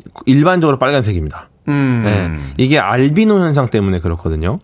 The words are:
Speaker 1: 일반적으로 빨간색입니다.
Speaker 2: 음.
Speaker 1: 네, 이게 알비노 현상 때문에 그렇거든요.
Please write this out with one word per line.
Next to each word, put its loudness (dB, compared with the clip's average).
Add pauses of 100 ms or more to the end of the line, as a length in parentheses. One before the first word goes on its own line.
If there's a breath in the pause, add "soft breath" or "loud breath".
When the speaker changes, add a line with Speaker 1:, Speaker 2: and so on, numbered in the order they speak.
(260)
Speaker 1:
일반적으로 2
빨간색입니다. -2 (200)
Speaker 2:
음. 0
Speaker 1:
네, -2
이게 2
알비노 2
현상 0
때문에 0
그렇거든요. -4